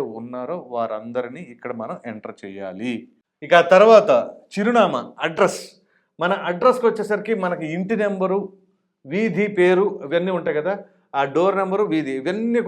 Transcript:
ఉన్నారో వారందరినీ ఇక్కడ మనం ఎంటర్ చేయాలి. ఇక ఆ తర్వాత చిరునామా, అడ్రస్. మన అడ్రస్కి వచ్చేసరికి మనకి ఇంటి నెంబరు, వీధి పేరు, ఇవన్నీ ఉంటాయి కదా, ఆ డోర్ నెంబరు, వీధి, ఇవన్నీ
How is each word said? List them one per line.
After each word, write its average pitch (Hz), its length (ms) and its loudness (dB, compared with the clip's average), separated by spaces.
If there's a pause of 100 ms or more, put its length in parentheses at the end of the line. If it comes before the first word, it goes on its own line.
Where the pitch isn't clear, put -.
(200)
ఉన్నారో 123 380 -10 (180)
వారందరినీ 117 680 -6 (120)
ఇక్కడ 123 160 -10 (100)
మనం 139 160 -10 (140)
ఎంటర్ 107 320 -14
చేయాలి. 98 500 -8 (520)
ఇక 151 80 2 (100)
ఆ - 20 -6 (100)
తర్వాత 202 340 8 (440)
చిరునామా, 196 500 2 (240)
అడ్రస్. 165 340 0 (600)
మన 180 120 2 (180)
అడ్రస్కి 240 400 4
వచ్చేసరికి 208 420 -4 (120)
మనకి 165 220 -4 (100)
ఇంటి 190 260 -2
నెంబరు, 190 360 -2 (720)
వీధి 208 340 0 (140)
పేరు, 180 260 4 (200)
ఇవన్నీ 170 340 -2
ఉంటాయి 151 220 -4
కదా, 185 120 -2 (440)
ఆ 139 40 2 (120)
డోర్ 185 260 2
నెంబరు, 190 220 0 (100)
వీధి, 147 280 -2
ఇవన్నీ 226 480 -2